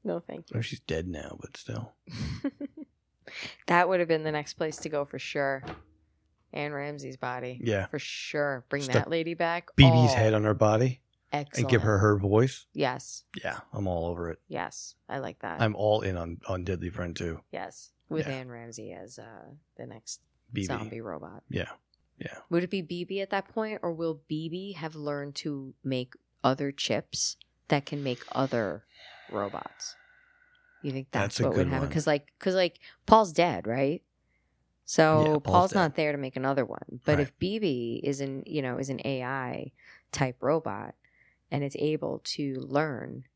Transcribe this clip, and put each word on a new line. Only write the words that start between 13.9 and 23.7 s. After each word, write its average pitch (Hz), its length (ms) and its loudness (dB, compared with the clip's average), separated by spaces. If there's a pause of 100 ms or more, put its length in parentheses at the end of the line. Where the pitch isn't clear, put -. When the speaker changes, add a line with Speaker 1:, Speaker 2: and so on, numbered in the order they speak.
Speaker 2:
over 85 240 -4
it. 80 80 -10 (100)
Speaker 1:
Yes. - 460 -8 (160)
I 139 80 -6
like 120 220 -10
that. 85 200 -6
Speaker 2:
I'm 110 160 2
all 107 240 2
in 95 160 -2
on, 85 320 -6
on 92 160 -4
Deadly 90 240 -4
Friend 85 260 -6
two. 80 280 -6 (100)
Speaker 1:
Yes. - 380 -12 (180)
With 156 180 -4
Speaker 2:
Yeah. 139 80 -6
Speaker 1:
Anne 127 140 -10
Ramsey 117 460 -14
as, 101 240 -16
uh, 110 320 -18 (260)
the 117 80 -12
next - 380 -14 (280)
Speaker 2:
B 104 120 -2
B. - 20 0
Speaker 1:
zombie 113 380 -6
robot. 92 480 -10
Speaker 2:
Yeah. - 180 -4 (500)
Yeah. - 200 -12 (100)
Speaker 1:
Would 170 160 0
it 180 60 -8
be 196 100 -2
B 175 240 -6
B 190 160 -4
at 196 80 -6
that 196 200 -4
point, 214 340 -4